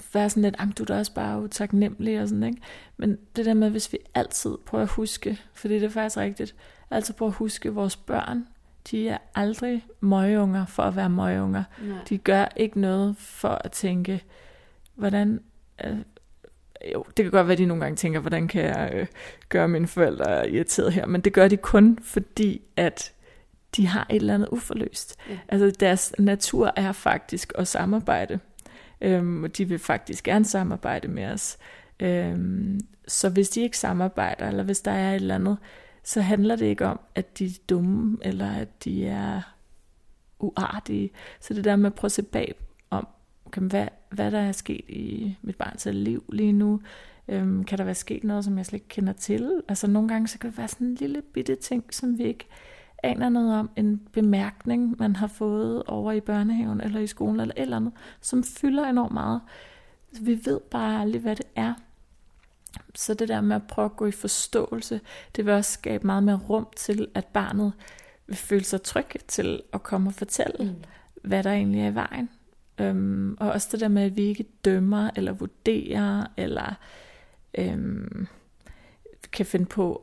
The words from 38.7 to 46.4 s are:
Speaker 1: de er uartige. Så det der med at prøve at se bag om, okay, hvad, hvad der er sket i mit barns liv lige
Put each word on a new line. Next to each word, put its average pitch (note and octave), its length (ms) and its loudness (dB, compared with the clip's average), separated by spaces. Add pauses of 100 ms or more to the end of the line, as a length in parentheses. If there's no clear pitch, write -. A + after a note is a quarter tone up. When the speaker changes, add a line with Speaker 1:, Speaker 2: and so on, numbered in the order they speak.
Speaker 1:
de F#3+ 240 -2
er G3 340 -4 (960)
uartige. G3+ 720 -4 (300)
Så - 140 -8
det G#3 100 -4
der G#3 120 6
med G3+ 120 6
at G3+ 60 0
prøve - 140 -2
at G3+ 40 0
se - 120 -2
bag - 320 -4 (340)
om, - 180 -4 (380)
okay, - 160 -6
hvad, G3 260 0 (220)
hvad G#3 220 -2
der G#3+ 80 0
er G3+ 120 0
sket - 380 -6
i G#3+ 520 -6
mit G3+ 140 -8
barns - 360 -8
liv G#3 320 -2 (100)
lige G#3 200 4